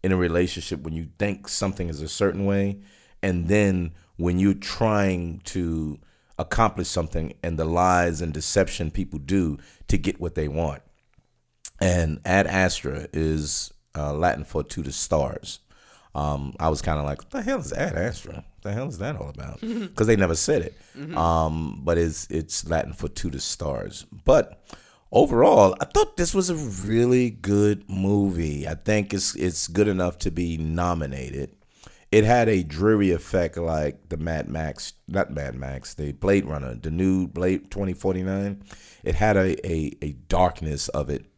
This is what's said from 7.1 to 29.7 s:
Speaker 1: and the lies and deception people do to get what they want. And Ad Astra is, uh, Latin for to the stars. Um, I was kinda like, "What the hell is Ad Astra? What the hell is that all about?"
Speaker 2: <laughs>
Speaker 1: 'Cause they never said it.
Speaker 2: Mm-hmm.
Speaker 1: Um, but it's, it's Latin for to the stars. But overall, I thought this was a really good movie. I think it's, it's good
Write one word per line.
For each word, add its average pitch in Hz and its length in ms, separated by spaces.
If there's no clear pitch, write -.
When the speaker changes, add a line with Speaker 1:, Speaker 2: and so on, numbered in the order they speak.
Speaker 1:
and 82 160
the 80 60
lies 87 560
and 80 120
deception 80 580
people 82 280
do 80 400
to 107 100
get - 220
what 85 140
they 78 140
want. 73 340
And 87 440
Ad 95 220
Astra 82 680
is, 78 600
uh, 73 160
Latin 76 320
for 76 180
to - 200
the 71 100
stars. - 680
Um, 71 440
I 78 120
was 76 100
kinda 76 220
like, 71 160
"What - 120
the 254 120
hell 254 180
is - 120
Ad - 240
Astra? - 400
What 76 80
the 101 100
hell 123 160
is 101 100
that 127 180
all - 120
about?" 69 320
Speaker 2:
<laughs> 220 340
Speaker 1:
'Cause 107 120
they 113 100
never 87 180
said 120 280
it. - 120
Speaker 2:
Mm-hmm. 151 200
Speaker 1:
Um, 80 680
but 82 140
it's, 82 320
it's - 380
Latin 80 260
for - 140
to - 220
the - 100
stars. 58 680
But - 380
overall, 113 680
I - 40
thought - 320
this 175 180
was 185 160
a 170 60
really 120 720
good 104 580
movie. 95 760
I 78 80
think 104 380
it's, 95 240
it's 82 320
good 101 200